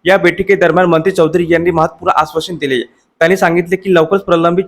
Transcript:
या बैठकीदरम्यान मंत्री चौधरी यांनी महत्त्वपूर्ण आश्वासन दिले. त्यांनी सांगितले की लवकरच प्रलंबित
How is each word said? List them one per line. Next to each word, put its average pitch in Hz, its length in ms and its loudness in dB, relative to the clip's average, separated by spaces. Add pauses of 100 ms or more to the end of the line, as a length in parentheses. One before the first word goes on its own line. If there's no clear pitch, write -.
या 190 120 4
बैठकीदरम्यान 180 720 0
मंत्री 165 240 2
चौधरी 170 380 0
यांनी 170 220 0
महत्त्वपूर्ण 165 480 -2
आश्वासन 160 360 -4
दिले. 135 260 -4 (400)
त्यांनी 175 160 2
सांगितले 175 380 0
की 185 180 -2
लवकरच 170 300 2
प्रलंबित 175 440 0